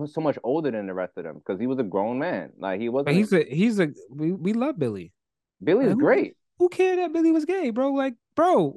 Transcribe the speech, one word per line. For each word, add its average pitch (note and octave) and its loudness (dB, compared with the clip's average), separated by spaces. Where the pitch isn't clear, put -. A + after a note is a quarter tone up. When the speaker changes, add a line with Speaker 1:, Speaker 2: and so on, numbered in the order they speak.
Speaker 1:
so - -6
much D3 -2
older C#3 -2
than G#2 -6
the F#2 -8
rest F#2 -6
of F2 -10
them D#2 -12
'cause F#2+ -4
he A#2+ -2
was C3 -2
a C3 -2
grown G2+ -2
man. B2 -6
Like, F#2+ -6
he A#2 -4
wasn't. C3+ -2
Speaker 2:
But D3+ 2
he's G#3 2
a, E3 4
he's G3+ 0
a, D#3+ 2
we, D3+ -4
we F#3+ -2
love A#3+ -4
Billy. G2+ -4
Speaker 1:
Billy's G#3 4
Speaker 2:
Like, F#3 2
who, B3 0
Speaker 1:
great. C#4+ 2
Speaker 2:
who F4 4
cared F#4 2
that E4+ -2
Billy E4 4
was D#4 2
gay, F4 -2
bro? C4 0
Like, C4+ -2
bro, C#4+ 4